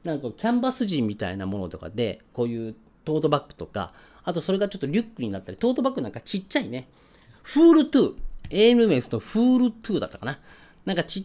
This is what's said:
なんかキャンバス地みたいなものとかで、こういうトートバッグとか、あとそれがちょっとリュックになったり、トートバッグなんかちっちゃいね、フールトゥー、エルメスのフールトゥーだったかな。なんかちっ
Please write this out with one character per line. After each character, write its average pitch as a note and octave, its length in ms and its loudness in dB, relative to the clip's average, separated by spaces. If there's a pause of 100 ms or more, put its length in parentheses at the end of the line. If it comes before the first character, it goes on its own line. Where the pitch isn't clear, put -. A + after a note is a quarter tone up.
な D#3+ 100 -4
ん C3 60 -6
か B2 100 -8
キ - 140 -12
ャ A#3 80 2
ン B3 80 2
バ C4 100 0
ス A#3+ 160 -4
地 D#3+ 160 0
み G#2 140 -2
た F#2+ 160 -4
い F#2+ 40 -6
な F#2+ 100 -6
も G2+ 120 -6
の F#2 100 -6
と D#2+ 100 -12
か E2 120 -14
で、 A2 320 -6 (100)
こ B2 120 -2
う A#2+ 40 -2
い A2+ 200 -6
う A2 80 -14 (280)
ト D#3 140 -2
ー - 20 0
ト D#3 80 0
バ D3 120 2
ッ - 80 -20
グ - 60 -20
と E2 120 -12
か、 F#2+ 260 -8 (300)
あ F3+ 100 -6
と E3+ 80 -4
そ F#3+ 120 -2
れ F#3+ 60 0
が G3+ 100 0
ち G3 80 -12
ょ - 20 -14
っ - 20 -12
と C3+ 60 -4
リ D#3 140 0
ュ - 20 -8
ッ - 140 -14
ク C3 60 -8
に A2 80 -6
な F#2+ 100 -8
っ - 20 -20
た - 80 -16
り、 G2 80 -14
ト B3 140 0
ー - 20 -2
ト C4 80 -2
バ C4+ 80 2
ッ C4+ 40 -14
グ D3 80 -6
な G#2+ 80 -8
ん - 20 -20
か - 80 -12
ち - 180 -6
っ F#3+ 100 -6
ち - 80 -6
ゃ C#4 40 2
い G#3 80 -8
ね、 B2+ 200 -10 (540)
フ E4 280 6
ー - 20 8
ル D#4 140 6
ト C#4 120 2
ゥ D#3+ 160 4
ー、 - 20 -14 (340)
エ A3 240 6
ル A#3 120 6
メ C#3+ 140 4
ス - 100 -14
の A2+ 80 -4
フ - 220 -2 (160)
ー - 20 2
ル B3 140 2
ト - 220 -8
ゥ - 20 0
ー - 40 -2
だ - 60 -6
っ - 40 -16
た - 80 -20
か A2 80 -10
な。 C#3+ 120 -6 (460)
な F#3+ 100 -2
ん - 20 0
か E3+ 60 0
ち F#3+ 180 -8
っ G3 40 -14